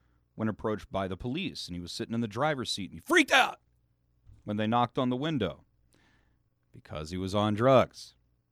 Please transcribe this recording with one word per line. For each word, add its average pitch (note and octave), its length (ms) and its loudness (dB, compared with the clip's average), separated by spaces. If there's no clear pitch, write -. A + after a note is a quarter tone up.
when A2 140 -2
approached G#2+ 420 -4
by G2 160 -2
the F#2 100 -4
police, B2+ 520 -6
and F2 80 -8
he F2 40 -6
was F2 120 -10
sitting A2 220 -6
in A#2 80 0
the A#2+ 60 -2
driver's B2+ 440 -2
seat, F#2+ 180 -8
and - 100 -20
he - 60 -20
freaked E4 260 4
out - 280 2
when G#2 120 -4
they G#2+ 100 0
knocked A#2+ 320 0
on B2+ 120 0
the B2+ 60 -2
window B2+ 440 -2
because - 380 -10
he F2+ 80 -6
was F#2 160 -4
on G#2 200 4
drugs. A#2+ 600 4